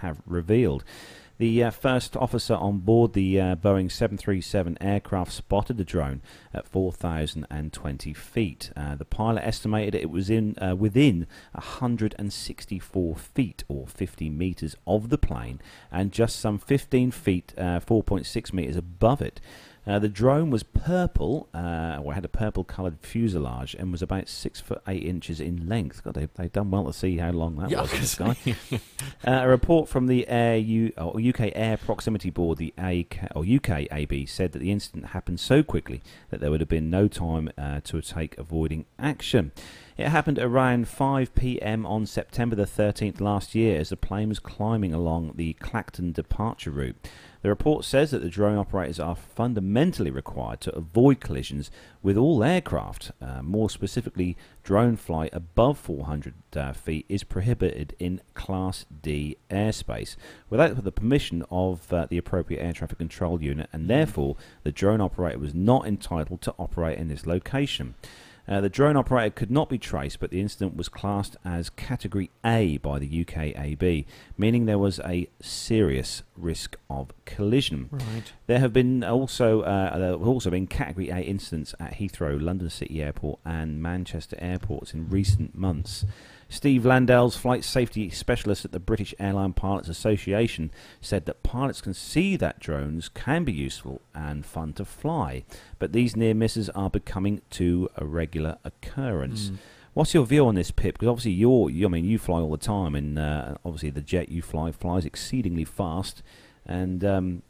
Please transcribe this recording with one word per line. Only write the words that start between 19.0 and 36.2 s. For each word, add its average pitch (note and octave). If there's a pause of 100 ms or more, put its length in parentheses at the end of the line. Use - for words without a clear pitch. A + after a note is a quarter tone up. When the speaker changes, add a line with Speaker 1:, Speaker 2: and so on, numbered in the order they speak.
Speaker 1:
it. - (460)
Uh, G2+
the G#2
drone C3
was A2
purple, E3
uh, E2
or C#2+
had F2+
a E2+
purple-coloured F#2
fuselage, D2
and F#2
was F2
about F#2+
six -
foot -
eight F#2+
inches E2+
in E2
length. F2+
God, -
they, D2
they've F2
done G2+
well F#2+
to C#2
see F#2
how E2+
long E2
that F#2+
Speaker 2:
Yeah, -
Speaker 1:
was -
Speaker 2:
I -
Speaker 1:
in -
the -
Speaker 2:
was -
gonna A2+
Speaker 1:
sky. A#2+ (140)
Speaker 2:
say. A#2+
<laughs> - (380)
Speaker 1:
Uh, C3
a C3
report D3
from B2+
the B2+
Air A#2
U-, A2+
or F2
U A#2+
K G#2+
Air A2
Proximity G#2
Board, E2
the D#2+
A F2+
K, -
or D2+
U B2
K D2+
A D2
B, C#2
said F2+
that -
the E2+
incident G2+
happened F2+
so C#3
quickly - (280)